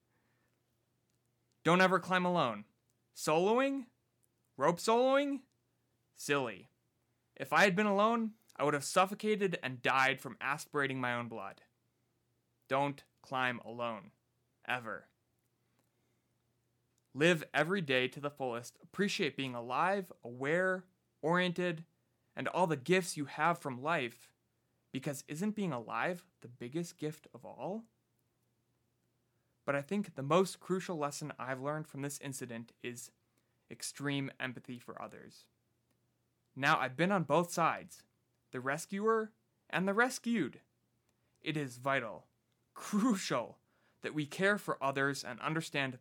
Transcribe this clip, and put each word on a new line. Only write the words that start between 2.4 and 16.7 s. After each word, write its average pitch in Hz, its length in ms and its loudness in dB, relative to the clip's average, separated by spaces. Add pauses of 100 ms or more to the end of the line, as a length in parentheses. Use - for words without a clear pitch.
Soloing? 233 680 2 (720)
Rope 160 220 4
soloing? 269 600 4 (760)
Silly. 123 540 -2 (640)
If - 160 -6
I 160 120 8
had 196 120 6
been 214 120 4
alone, 220 440 4 (240)
I - 80 0
would 147 120 4
have 139 80 -2
suffocated 196 800 2
and 127 180 -6
died 131 400 4
from 123 180 -12
aspirating 135 600 -2
my 123 140 0
own 120 120 -4
blood. 104 340 -10 (1080)
Don't 139 340 0 (200)
climb 127 420 -2
alone. 117 460 -6 (560)
Ever. 113 400 -6 (2000)